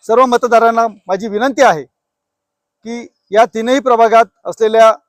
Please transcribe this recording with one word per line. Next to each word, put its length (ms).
सर्व 220
मतदारांना 600
माझी 220
विनंती 340
आहे 220
की 1200
या 140
तीनही 360
प्रभागात 440
असलेल्या 480